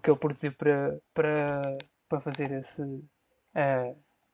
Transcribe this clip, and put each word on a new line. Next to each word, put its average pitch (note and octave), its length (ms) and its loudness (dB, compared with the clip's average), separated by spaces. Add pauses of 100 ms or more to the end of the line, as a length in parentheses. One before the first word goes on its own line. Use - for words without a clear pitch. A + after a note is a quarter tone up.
que D#3 80 6
ele C#3 80 4
produziu C#3+ 340 -2
para, C#3 460 2 (140)
para, C#3+ 640 0 (320)
para D#3 120 0
fazer C#3 300 -4
esse, C3+ 520 -8 (520)
eh, C3+ 400 2 (380)